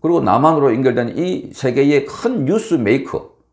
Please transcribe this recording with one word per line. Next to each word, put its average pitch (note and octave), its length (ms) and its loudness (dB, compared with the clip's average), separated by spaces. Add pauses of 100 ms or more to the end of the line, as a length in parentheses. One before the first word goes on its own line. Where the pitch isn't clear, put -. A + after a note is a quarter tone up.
그리고 E3 200 2
남한으로 C#3 520 2
연결된 B2 440 0
이 F3+ 340 -6
세계의 C#3 540 0
큰 A#3 400 -4
뉴스 G3 300 0
메이커 A2 560 -2 (220)